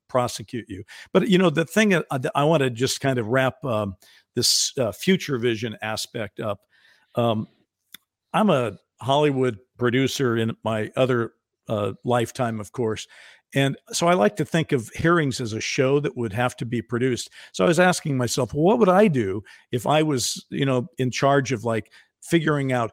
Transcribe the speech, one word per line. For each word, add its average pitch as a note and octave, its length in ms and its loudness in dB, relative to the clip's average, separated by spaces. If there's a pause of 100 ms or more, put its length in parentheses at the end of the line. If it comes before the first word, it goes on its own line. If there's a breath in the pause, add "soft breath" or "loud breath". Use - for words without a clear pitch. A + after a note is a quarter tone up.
prosecute A#2+ 600 -4
you." G2 140 -12 (300 loud breath)
But, F#3 160 2
you F3+ 100 6
know, F#3 120 4
the D3+ 160 0
thing, G#3 280 2
uh, D#3 160 2
that C#3 240 -4
I C#3+ 100 2
wanna D3 260 2
just A#2+ 300 -2
kind C3+ 200 0
of G#2 80 -4
wrap, C3 360 0
um, G#2+ 300 -2 (400 soft breath)
this, - 440 0
uh, A#2 120 0
future D3 480 0
vision A2+ 440 -4
aspect A2 580 -8
up. G#2+ 200 -6 (540 soft breath)
Um, A2+ 320 0 (840)
I'm G3+ 180 2
a A#2+ 280 0 (220)
Hollywood C3 580 2 (180)
producer B2 600 0
in A2+ 280 -2
my A2 320 -4
other, B2 360 0 (360)
uh, G#2 240 -2 (120)
lifetime, A#2+ 560 -2
of G2+ 120 -14
course. A2 340 -6 (480 loud breath)
And C#3 220 0 (160)
so E3+ 160 0
I F3 60 4
like G#3 220 2
to D3+ 80 -2
think D#3+ 280 -2
of A#2+ 160 -2
hearings D#3+ 520 0
as A2 120 -8
a A2 80 -6
show C#3 400 0
that D3 160 -4
would A#2 160 -4
have B2 240 -2
to C3 100 -8
be A2+ 160 -4
produced. A#2+ 480 -2 (220 loud breath)
So F#3 120 0
I F3+ 40 6
was E3 100 4
asking E3+ 380 2
myself, B2 360 -2
"Well, D3 120 0
what A3 160 4
would G3 80 6
I F#3+ 180 6
do A2 380 0 (260 loud breath)
if A#2+ 160 -4
I D3+ 160 4
was, C#3+ 480 -2
you C#3 140 -4
know, B2+ 240 0 (100)
in B2+ 120 -2
charge C#3 420 2
of, A2 120 -4
like, A2+ 280 -4 (300 soft breath)
figuring D3+ 500 0
out A#2 200 0